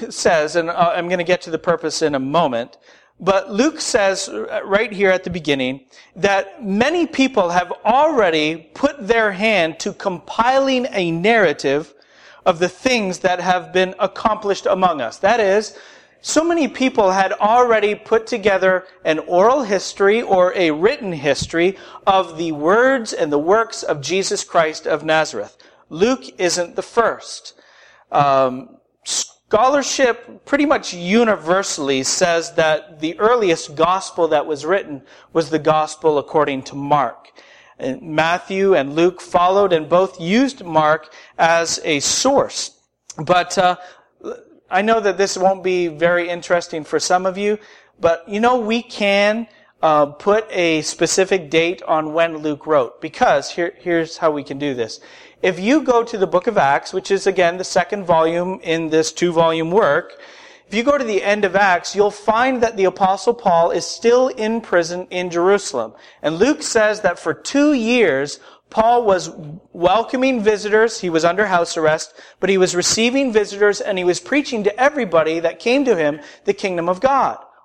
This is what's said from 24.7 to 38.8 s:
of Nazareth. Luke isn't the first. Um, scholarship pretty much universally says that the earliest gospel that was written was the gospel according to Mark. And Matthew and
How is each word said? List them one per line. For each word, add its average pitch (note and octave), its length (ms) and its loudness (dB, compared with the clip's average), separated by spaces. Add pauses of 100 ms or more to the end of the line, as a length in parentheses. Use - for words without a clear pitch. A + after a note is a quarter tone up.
of D#3 160 -2
Nazareth. D#3 540 -2 (320)
Luke G#3 360 -2 (140)
isn't E3+ 380 -2
the F#3 60 -6
first. - 720 -4 (580)
Um, C3+ 640 0 (280)
scholarship A#3+ 1400 -2
pretty C#4+ 220 0
much B3+ 260 -2
universally F3 1120 0
says E3+ 520 0
that D#3 460 -2
the D#3+ 180 -6
earliest G#3 560 0
gospel E3+ 540 0
that D#3 180 0
was D3 200 -6
written D#3+ 360 -4 (300)
was D#3+ 160 -2
the D#3 100 -2
gospel D#3 600 0
according C#3+ 460 -2
to - 100 -16
Mark. C#3 580 -2 (460)
And C3 240 -6
Matthew F3+ 720 0
and C#3 200 0